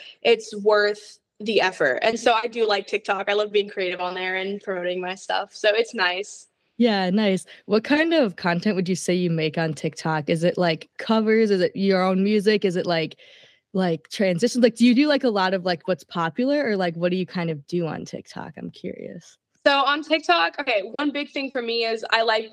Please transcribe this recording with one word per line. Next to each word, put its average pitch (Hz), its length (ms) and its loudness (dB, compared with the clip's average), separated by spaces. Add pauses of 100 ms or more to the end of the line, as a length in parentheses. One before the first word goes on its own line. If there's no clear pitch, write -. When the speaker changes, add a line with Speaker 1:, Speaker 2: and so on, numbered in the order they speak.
(240)
Speaker 1:
It's 226 320 2
worth 208 640 0 (220)
the 208 200 2
effort. 160 400 2
And 226 180 0
so 240 140 4
I 226 140 0
do 233 200 -2
like 202 200 0
TikTok. 202 420 -4
I 202 40 2
love 208 180 0
being 202 180 0
creative 180 320 -4
on 180 140 -4
there 185 200 -4
and 196 260 -4
promoting 180 400 -4
my 180 140 -6
stuff. 190 400 -6
So 214 180 2
it's 226 200 -2
nice. 185 540 -4 (300)
Speaker 2:
Yeah, 202 320 2
nice. 190 360 2 (200)
What 214 180 2
kind 311 300 2
of 247 240 2
content 175 400 0
would 180 100 -2
you 185 80 0
say - 180 -2
you 180 160 0
make 156 280 -2
on 165 160 0
TikTok? 156 560 -4
Is 165 160 0
it, 180 120 2
like, 165 400 0
covers? 220 540 2
Is 190 100 2
it - 140 0
your 190 260 2
own 185 220 2
music? 208 400 2
Is 180 140 0
it, - 80 -2
like, 160 320 -2 (560)
like, 180 360 -2
transitions? 220 540 2
Like, 226 120 4
do 233 100 4
you 247 100 6
do, 285 120 4
like, 285 160 2
a 254 60 2
lot 190 240 0
of, 180 120 -2
like, 175 220 -2
what's 185 160 -2
popular, 254 640 -2
or, 214 120 0
like, 175 180 -2
what 175 160 0
do 185 60 0
you 180 80 -2
kind 170 240 -6
of 147 180 -6
do 175 200 -2
on - 180 -8
TikTok? - 520 -14
I'm - 140 -12
curious. - 680 -14 (280)
Speaker 1:
So 285 140 6
on 277 240 0
TikTok, 320 560 0
okay, 240 240 -2 (140)
one 294 140 -2
big 285 200 -8
thing 269 200 -6
for 247 100 -6
me 233 220 -4
is 226 280 -4
I 226 100 2
like 220 320 0